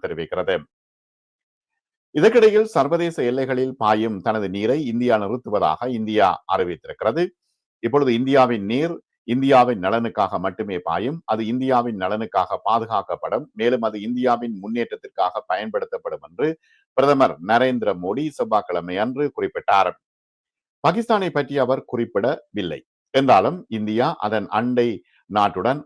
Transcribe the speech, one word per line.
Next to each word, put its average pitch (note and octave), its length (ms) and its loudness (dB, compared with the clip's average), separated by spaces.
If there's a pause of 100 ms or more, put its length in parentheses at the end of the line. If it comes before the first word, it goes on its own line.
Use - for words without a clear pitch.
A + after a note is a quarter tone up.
தெரிவிக்கிறது. F2 560 -4 (1500)
இதற்கிடையில், A3 540 6
சர்வதேச E3 580 0
எல்லைகளில் C3 540 -2
பாயும் A2 440 0
தனது G2+ 280 -2
நீரை A2+ 360 0
இந்தியா A#2 320 0
நிறுத்துவதாக G#2 680 -2
இந்தியா G#2+ 560 0 (120)
அறிவித்திருக்கிறது. F#2 720 -2 (520)
இப்பொழுது B2+ 340 2
இந்தியாவின் B2 520 2
நீர் C#3+ 360 -4 (220)
இந்தியாவின் B2 560 4
நலனுக்காக G2+ 600 0
மட்டுமே F#2+ 400 -4
பாயும், G2+ 460 -4
அது A2 200 -2
இந்தியாவின் B2 520 0
நலனுக்காக G2 680 -2
பாதுகாக்கப்படும், G#2+ 880 -2
மேலும் A#2 280 0
அது G#2+ 200 -4
இந்தியாவின் A#2+ 600 -2
முன்னேற்றத்திற்காக G#2+ 840 -4
பயன்படுத்தப்படும் F#2+ 720 -6
என்று B2 380 -4 (340)
பிரதமர் C3 480 4
நரேந்திர A2+ 640 2
மோடி B2 260 -2
செவ்வாய்க்கிழமை F#2 680 -2
அன்று B2+ 400 -2
குறிப்பிட்டார். F#2+ 540 2 (880)
பாகிஸ்தானை G3 500 0
பற்றி C#3+ 280 -2
அவர் C3 280 0
குறிப்பிடவில்லை. A2 1000 -4 (280)
என்றாலும், C3+ 440 4 (100)
இந்தியா A2 400 -2 (120)
அதன் G#2 300 -2
அண்டை A#2+ 400 0 (400)
நாட்டுடன் G2+ 560 0